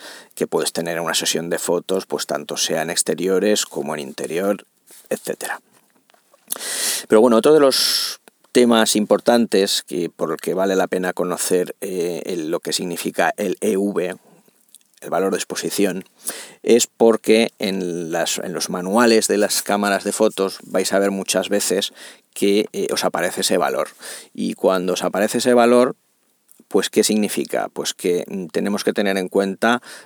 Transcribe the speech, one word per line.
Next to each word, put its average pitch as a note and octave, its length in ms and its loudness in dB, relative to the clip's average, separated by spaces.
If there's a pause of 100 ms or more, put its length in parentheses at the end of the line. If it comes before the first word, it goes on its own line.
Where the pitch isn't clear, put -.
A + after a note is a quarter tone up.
(360)
que - 100 -2
puedes D#2+ 260 -2
tener E2+ 260 -4
en E2+ 40 -4
una D#2+ 120 -2
sesión E2+ 360 -2
de E2+ 80 -2
fotos, F2+ 480 -2
pues - 220 -6
tanto D2 280 -6
sea E2 260 -2
en E2 80 -4
exteriores F#2 760 0
como D2+ 280 -6
en D2+ 80 -8
interior, F2 600 -4 (460)
etcétera. - 500 -8 (1500)
Pero A2 120 8
bueno, A#2 180 6
otro D3 140 6
de D#3 60 8
los - 640 0 (320)
temas A#2 440 4
importantes G#2+ 880 2
que, E2 220 -4
por D#2+ 240 -6
el D2+ 60 -6
que E2+ 160 -4
vale F#2+ 220 0
la F2+ 100 2
pena F2+ 260 -2
conocer, F2+ 680 -2
eh, F2+ 420 -4
el, E2 260 -6
lo E2+ 100 -2
que - 120 -8
significa E2+ 640 -2
el G2 240 -2
E G#2 160 0
V, F#2 400 -2 (840)
el D2 80 -12
valor F#2+ 220 0
de F#2+ 40 0
exposición, F2+ 720 -4 (560)
es - 240 4
porque A2+ 720 4
en F2 540 -4
las, E2 260 -2
en F2 160 -6
los D#2 160 -6
manuales G#2 580 2
de G2 80 2
las G2+ 240 0
cámaras G2+ 440 0
de G2+ 80 -2
fotos G2 500 0
vais F#2 320 -2
a G2 40 4
ver G2 120 2
muchas F#2+ 400 -2
veces G2+ 420 0 (400)
que, G2+ 400 2
eh, G2 220 -4
os - 100 -2
aparece F2+ 380 -2
ese F#2 160 2
valor. C#2 300 -2 (440)
Y F#2+ 220 -4
cuando F#2 400 2
os - 100 -4
aparece G2+ 320 0
ese B2 160 2
valor, A#2+ 420 6 (720)
pues, G2 200 2
¿qué G#2+ 160 4
significa? F#2 640 -2
Pues - 240 -6
que, F2 340 0
mm, F#2 200 -8
tenemos F#2+ 380 -2
que G#2+ 100 0
tener G2 240 0
en F#2 100 -2
cuenta, G2 540 0 (240)